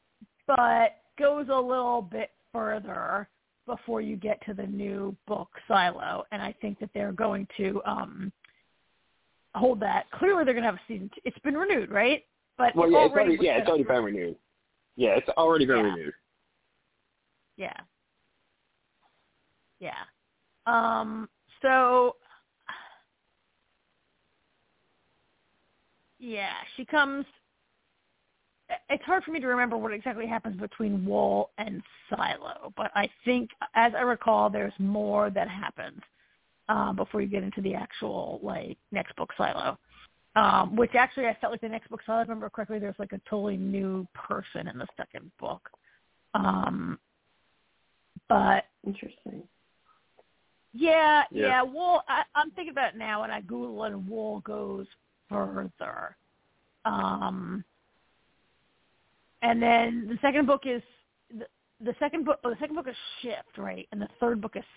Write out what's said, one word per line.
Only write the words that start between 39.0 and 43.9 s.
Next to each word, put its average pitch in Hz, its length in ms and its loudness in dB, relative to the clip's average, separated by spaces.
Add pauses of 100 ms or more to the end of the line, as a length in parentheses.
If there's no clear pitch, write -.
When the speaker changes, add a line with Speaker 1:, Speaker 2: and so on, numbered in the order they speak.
Speaker 1:
book - 200 -6
Silo. - 400 -2 (580)
Um, 190 400 4
which 233 200 2
actually, 254 320 2
I 220 80 0
felt 220 180 -4
like 226 80 -8
the 226 80 -8
next 220 200 -10
book - 160 -12
Silo, 226 160 0
if 226 60 -2
I - 20 -12
remember 220 200 -8
correctly, 214 300 -8
there's, 202 200 -8
like, 202 140 -8
a 196 160 -12
totally 202 260 -2
new 190 580 -4